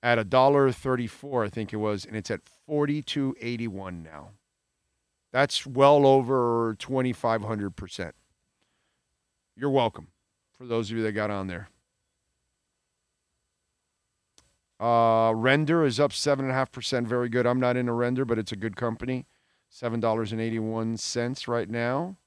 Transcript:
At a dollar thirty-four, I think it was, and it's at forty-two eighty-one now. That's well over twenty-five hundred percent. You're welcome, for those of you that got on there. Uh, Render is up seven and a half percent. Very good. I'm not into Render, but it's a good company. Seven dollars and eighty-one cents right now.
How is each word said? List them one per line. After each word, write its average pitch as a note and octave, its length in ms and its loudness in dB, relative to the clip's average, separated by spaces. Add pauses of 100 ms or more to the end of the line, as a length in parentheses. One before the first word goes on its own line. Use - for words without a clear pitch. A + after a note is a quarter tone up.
At A#2+ 160 4
a A2 60 0
dollar C3 480 4
thirty-four, B2 720 -4
I G#2 40 -4
think G#2 240 -6
it A2 40 -6
was, G#2+ 280 -2
and G#2+ 120 -10
it's G#2 140 -8
at G2+ 100 -4 (260)
forty-two D3 720 -2
eighty-one G2 640 -8
now. D2+ 280 -18 (1000)
That's C#3 340 -2
well C#3 400 6
over A#2+ 720 2
twenty-five B2 640 -2
hundred G#2 340 -6
percent. F2+ 380 -12 (1400)
You're C#3 140 -2
welcome, A#2 380 0 (480)
for B2+ 100 -20
those A2+ 240 -2
of A#2 60 -4
you A2+ 80 -2
that G#2+ 80 -2
got G#2 180 -2
on G2 160 -4
there. F#2 220 -10 (3000)
Uh, A2+ 560 4
Render C#3+ 500 4
is B2 140 0
up C#3+ 140 4
seven C#3 320 0
and C3 80 -2
a - 20 -2
half C3 160 -2
percent. A#2+ 380 -4
Very B2 200 0
good. A#2+ 180 2
I'm B2 140 2
not B2 160 2
into B2 160 0
Render, B2 320 0
but A#2 140 0
it's G#2+ 140 -4
a G#2+ 40 -8
good G2 200 -6
company. B2 500 -4 (420)
Seven A#2 320 -4
dollars A2 320 0
and A2+ 80 -4
eighty-one A2+ 560 -4
cents A#2+ 520 -6
right A#2 200 -2
now. B2+ 480 -4 (100)